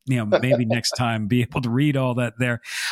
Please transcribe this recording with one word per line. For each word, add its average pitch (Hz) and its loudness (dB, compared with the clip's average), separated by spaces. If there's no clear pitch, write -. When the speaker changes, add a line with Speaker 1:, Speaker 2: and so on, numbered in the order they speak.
Speaker 1:
you 135 2
know, 113 0
maybe 123 2
Speaker 2:
<laughs> - -2
Speaker 1:
next 117 0
time 113 0
be 123 4
able - -4
to 120 -2
read 139 2
all 127 0
that 120 -2
there. 120 0